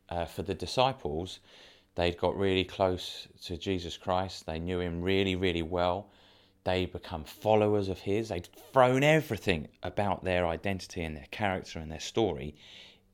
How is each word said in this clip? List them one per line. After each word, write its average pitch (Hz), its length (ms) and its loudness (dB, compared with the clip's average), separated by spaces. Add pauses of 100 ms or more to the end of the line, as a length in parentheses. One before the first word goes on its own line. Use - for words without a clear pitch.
uh, 85 160 -2
for - 180 -8
the 90 120 -2
disciples, 92 840 -2 (540)
they'd 87 240 2
got 90 180 0
really 95 280 2
close - 640 -2 (140)
to 87 140 -8
Jesus 90 400 -4
Christ. 95 500 -4
They 80 120 -6
knew 87 220 -4
him 85 220 -4
really, 95 340 2
really 87 260 0
well. 90 480 0 (540)
They'd 92 280 0
become 82 320 -8
followers 107 640 4
of 92 120 -6
his. 107 280 -2
They'd 87 180 -6
thrown 127 560 4
everything 117 680 2 (140)
about 95 420 -2
their 90 220 2
identity 90 560 -4
and 78 140 -4
their 71 140 -14
character 95 480 -2
and 80 120 -8
their 78 100 -10
story 76 540 -2 (600)